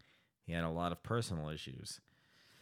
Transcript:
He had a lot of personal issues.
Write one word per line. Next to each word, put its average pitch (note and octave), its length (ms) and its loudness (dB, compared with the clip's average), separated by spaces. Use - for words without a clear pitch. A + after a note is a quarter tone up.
He E2+ 60 -4
had E2+ 100 2
a E2 80 2
lot E2+ 220 2
of - 100 -4
personal F#2+ 460 0
issues. D2+ 520 -8